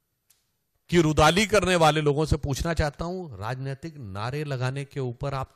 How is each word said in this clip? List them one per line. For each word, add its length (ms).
की 120
रुदाली 440
करने 300
वाले 260
लोगों 240
से 120
पूछना 360
चाहता 320
हूं, 320
राजनीतिक 600
नारे 460
लगाने 420
के 140
ऊपर 340
आप 220